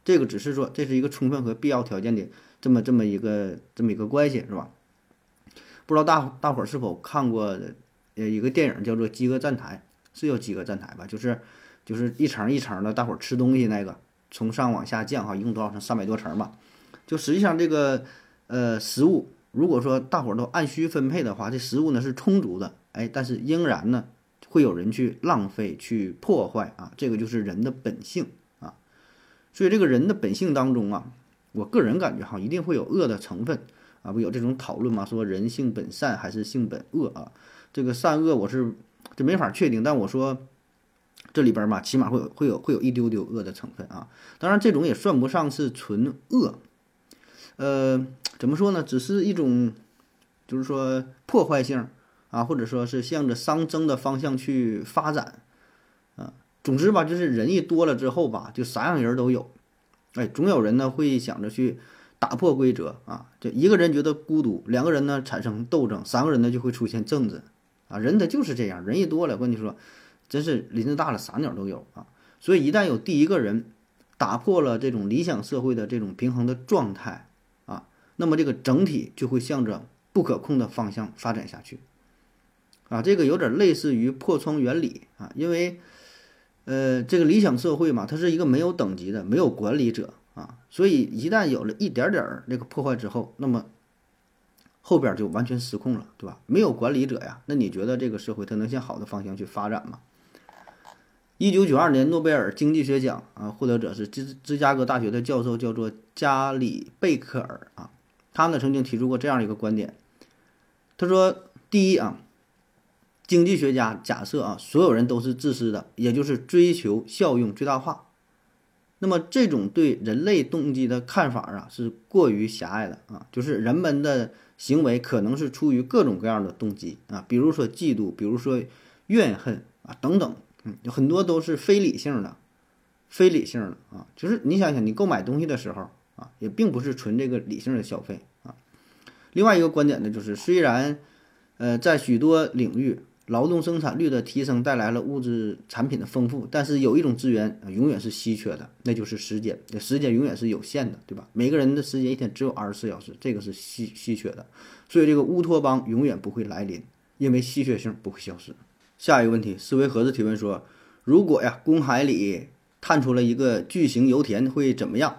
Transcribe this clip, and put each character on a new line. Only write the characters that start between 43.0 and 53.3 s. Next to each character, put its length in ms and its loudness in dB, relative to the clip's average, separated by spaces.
丢 140 -2
恶 180 -6
的 120 -10
成 240 -14
分 100 -14
啊。 220 -16
当 140 0
然， 80 6
这 140 6
种 120 2
也 80 2
算 240 2
不 120 4
上 200 0
是 220 -2
纯 420 -2
恶， 260 2
呃， 500 0
怎 120 -2
么 80 2
说 140 4
呢？ 120 0
只 160 -2
是 240 0
一 100 2
种， 400 2
就 120 -6
是 80 -4
说 400 -2
破 200 4
坏 180 2
性 240 -2
啊， 120 0
或 100 -2
者 120 -2
说 200 -2
是 160 -4
向 280 -2
着 40 0